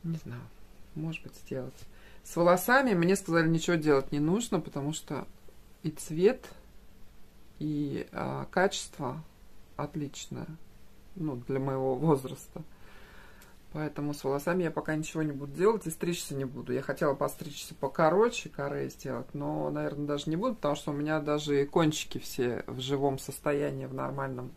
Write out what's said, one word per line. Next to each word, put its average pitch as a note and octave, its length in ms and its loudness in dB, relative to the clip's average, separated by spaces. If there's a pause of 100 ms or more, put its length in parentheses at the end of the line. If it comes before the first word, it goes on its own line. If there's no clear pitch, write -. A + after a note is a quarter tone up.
Не E3 140 -4
знаю, A#2+ 260 -10 (500)
может D#3 300 -6
быть, - 120 -14
сделать. C3 380 -8 (500)
С - 120 -10
волосами F#3 580 6
мне F3 220 6
сказали E3 320 4
ничего E3 280 4
делать D3+ 360 6
не D3 80 0
нужно, F3 400 2
потому D3 340 -4
что - 340 -6 (540)
и D#3+ 80 -2
цвет, F3 580 2 (1080)
и, D3 540 -2
а, C3+ 400 -4
качество D#3+ 720 0 (520)
отличное, C#3+ 680 -6 (720)
ну, D#3 200 -2 (120)
для C3+ 120 0
моего C3+ 360 0
возраста. C3+ 680 2 (1080)
Поэтому D3 420 -4
с C#3+ 100 -10
волосами D3 400 2
я D#3+ 80 0
пока D#3 240 -2
ничего D#3 260 -2
не D3+ 100 0
буду C#3 220 -6
делать F#3+ 320 4
и D#3+ 60 -4
стричься E3+ 420 -2
не C3+ 120 -2
буду. B2 280 -6
Я B2+ 80 0
хотела C#3+ 320 0
постричься - 640 -4
покороче, E3 720 4
каре C#3+ 400 -4
сделать, B2+ 440 -8
но, D3+ 360 -2
наверное, D3 380 -2
даже C#3+ 220 -2
не D#3 60 2
буду, A3 200 0
потому D3 200 0
что D3+ 160 -6
у - 40 -2
меня D3+ 240 0
даже D3 420 2
и C#3+ 40 4
кончики D3+ 520 2
все B2 480 -2
в B2 140 -6
живом C3+ 400 2
состоянии, C#3+ 680 -2
в C3 80 -8
нормальном. C3 640 -4